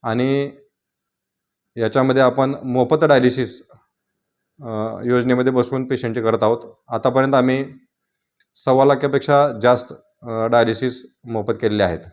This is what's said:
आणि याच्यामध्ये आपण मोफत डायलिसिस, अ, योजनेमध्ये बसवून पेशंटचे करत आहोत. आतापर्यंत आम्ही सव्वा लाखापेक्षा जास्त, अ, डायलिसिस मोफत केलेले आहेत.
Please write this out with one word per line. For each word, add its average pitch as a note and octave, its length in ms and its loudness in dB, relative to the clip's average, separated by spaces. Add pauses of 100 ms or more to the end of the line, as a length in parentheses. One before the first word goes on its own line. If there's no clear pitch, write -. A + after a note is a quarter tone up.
आणि C3+ 540 -2 (1200)
याच्यामध्ये C3 460 2
आपण C3 320 2 (100)
मोफत B2+ 400 0
डायलिसिस, B2+ 580 2 (1000)
अ, A2 420 -6
योजनेमध्ये B2 480 0
बसवून B2+ 360 -2
पेशंटचे A#2 340 -6
करत A2+ 200 0
आहोत. A2+ 340 -2 (120)
आतापर्यंत C3 460 0
आम्ही C3 400 0 (800)
सव्वा C3 300 2
लाखापेक्षा C#3 760 0
जास्त, B2 320 2 (300)
अ, A2+ 240 -4
डायलिसिस A#2 600 0 (180)
मोफत A2+ 360 -6
केलेले G#2+ 220 0
आहेत. E2+ 180 -2 (120)